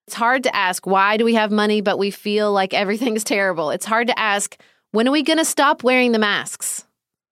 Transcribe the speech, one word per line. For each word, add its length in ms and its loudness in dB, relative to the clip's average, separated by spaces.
It's 100 -14
hard 280 0
to 120 0
ask, 300 -2
why 320 2
do 80 2
we 100 2
have 140 2
money, 320 2
but 160 0
we 140 -2
feel 400 -2
like 220 0
everything's 500 -2
terrible? 480 -2
It's 140 -6
hard 220 -2
to 120 -2
ask, 400 -2
when 160 2
are 40 2
we 120 2
gonna 220 2
stop 380 0
wearing 280 2
the 80 2
masks? 680 -4